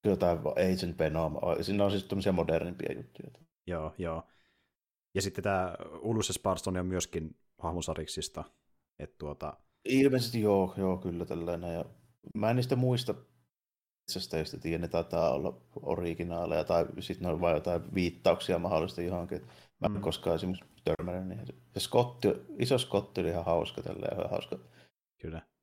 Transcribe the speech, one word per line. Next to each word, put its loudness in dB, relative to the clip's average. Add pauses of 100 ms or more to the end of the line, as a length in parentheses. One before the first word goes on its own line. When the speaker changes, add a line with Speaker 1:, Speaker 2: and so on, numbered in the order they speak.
Speaker 1:
jotain 4
Agent 0
Venom. 2 (280)
Siinä 2
on 4
siis 0
tämmösiä 0
modernimpia 0
juttuja. -14 (380)
Speaker 2:
Joo, -4
joo. -4 (920)
Ja 2
sitten -4
tää 0 (260)
Ulysses 0
Sparsoni 0
on -2
myöskin -4 (220)
hahmosariksista. -6 (560)
Et -14
tuota -8 (320)
Speaker 1:
Ilmeisesti 4
joo, 6
joo, 2
kyllä -4
tällainen. -4
Ja -4 (520)
mä 2
en 4
niistä 2
muista 2 (920)
metsästäjistä -4
tiedä, -2
ne -4
taitaa 2
olla -2 (200)
originaaleja, -2
tai 4 (140)
sit -8
ne -2
on 0
vaan 4
jotain 0 (140)
viittauksia 2
mahdollisesti 0
johonkin. -4 (380)
Mä -2
en 2
Speaker 2:
Mm. -4
Speaker 1:
koskaan 0
esimerkiksi -4 (200)
törmännyt -2
niihin. -10 (180)
Se -4
Scotti, 2 (320)
iso 4
Scotti -2
oli 2
ihan -2
hauska 0
tälleen, -6
ihan -2
hauska, -4 (600)
Speaker 2:
Kyllä. -10 (220)